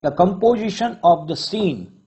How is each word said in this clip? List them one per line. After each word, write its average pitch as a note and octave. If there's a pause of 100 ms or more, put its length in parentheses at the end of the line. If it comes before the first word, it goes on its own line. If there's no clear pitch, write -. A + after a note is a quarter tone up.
the C#3+
composition A3 (200)
of E3+ (100)
the D#3+
scene F#3 (260)